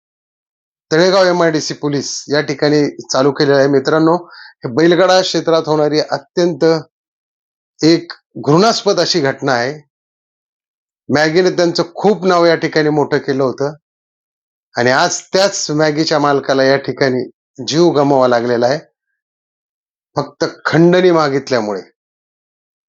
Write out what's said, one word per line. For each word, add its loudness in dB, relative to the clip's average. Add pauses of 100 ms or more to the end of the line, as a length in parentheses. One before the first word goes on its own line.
(920)
तळेगाव 4
एमआयडीसी 0
पोलीस -6
या 0
ठिकाणी -2 (100)
चालू 2
केलेला 2
आहे. 4
मित्रांनो, 2 (160)
हे -16
बैलगाडा 2
क्षेत्रात -2
होणारी 0
अत्यंत -4 (1160)
एक 2 (240)
घृणास्पद 0
अशी -2
घटना -2
आहे. -4 (1300)
मॅगीने 2
त्यांचं -2 (120)
खूप 0
नाव 2
या 4
ठिकाणी -2
मोठं 0
केलं -4
होतं -4 (1000)
आणि 0
आज 0
त्याच -2
मॅगीच्या 0
मालकाला 0
या 2
ठिकाणी -2 (360)
जीव 2
गमवावा 2
लागलेला 0
आहे 0 (1400)
फक्त -6 (200)
खंडणी 4
मागितल्यामुळे. -2 (1080)